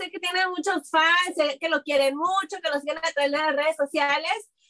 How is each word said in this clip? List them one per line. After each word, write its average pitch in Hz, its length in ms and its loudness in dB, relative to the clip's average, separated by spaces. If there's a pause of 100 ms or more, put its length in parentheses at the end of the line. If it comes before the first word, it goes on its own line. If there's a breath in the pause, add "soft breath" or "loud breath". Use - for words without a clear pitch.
sé 359 60 -8
que 392 100 -10
tienen 359 300 0
muchos 370 400 -2
fans, 339 460 2
sé 285 240 0
que 320 100 -2
lo 294 140 0
quieren 277 340 2
mucho, 370 400 -2
que 320 160 -4
lo 285 60 0
siguen 285 180 -6
a 330 160 -4
través 285 180 0
de 285 60 0
las 302 180 0
redes 302 200 0
sociales. 302 720 -2 (200)